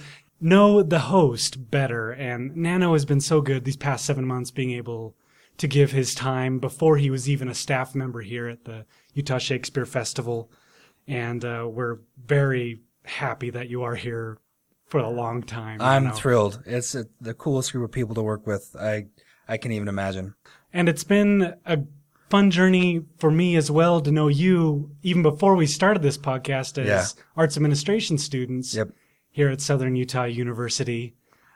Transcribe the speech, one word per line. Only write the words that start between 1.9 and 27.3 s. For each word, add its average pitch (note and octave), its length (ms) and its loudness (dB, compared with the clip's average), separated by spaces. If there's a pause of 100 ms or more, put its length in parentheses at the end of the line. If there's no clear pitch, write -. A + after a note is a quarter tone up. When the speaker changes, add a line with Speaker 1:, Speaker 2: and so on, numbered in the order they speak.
Speaker 1:
And B2+ 440 -6
Nano F3 380 2
has D3 120 2
been C#3+ 160 2
so D#3 200 2
good C3+ 240 -2
these C#3 120 -4
past C3+ 280 -4
seven C3+ 220 -2
months B2+ 240 -4
being B2+ 200 -4
able A#2 440 -10 (420)
to D#3 100 -4
give C#3 240 4
his C3 240 -2
time C3 440 -2
before D3 380 2
he C#3+ 140 2
was C3 180 -4
even C3 180 -2
a A#2+ 60 -8
staff C3 420 -4
member B2+ 260 -6
here A#2+ 260 -10
at A#2 180 -14
the A2 200 -16 (280)
Utah C#3 240 -2
Shakespeare B2 480 -4
Festival. A#2 680 -6 (560)
And, A#2+ 380 -6
uh, A#2 240 -6
we're A#2 300 -6 (260)
very C3 560 0 (240)
happy A#2+ 460 -8
that B2 180 -10
you B2 140 -6
are A#2 100 -6
here A2+ 460 -10 (480)
for D#3+ 100 -2
a A#2 120 0
long A#2+ 340 -4
time, A2 360 -12
Speaker 2:
I'm C3+ 260 4
Speaker 1:
Nano. B2+ 100 -2
Speaker 2:
thrilled. A2 500 2
It's, A#2+ 300 -6
uh, A#2+ 80 -6 (180)
the A2+ 140 -10
coolest C3+ 360 -2
group B2 140 -4
of A2 60 -8
people A2+ 240 -4
to A2+ 80 -2
work G#2+ 240 -4
with G2+ 300 -6
I, G#2+ 280 -4 (420)
I A2+ 100 -6
can A#2 140 -6
even G#2 160 -4
imagine. G2 460 -6 (400)
Speaker 1:
And F3 160 2
it's - 140 -2
been G3+ 500 2 (140)
a D#3+ 140 0 (500)
fun G3+ 180 6
journey F3+ 560 4 (140)
for D#3+ 100 4
me E3+ 260 4
as D3+ 140 2
well E3 320 4
to C#3+ 100 0
know D3+ 180 4
you, D#3 600 2 (140)
even F3+ 180 2
before D#3+ 340 4
we D#3+ 120 4
started F#3+ 340 2
this C#3+ 160 0
podcast, C3 600 -4
as B2+ 80 -2
Speaker 2:
Yeah. F#2+ 360 0 (140)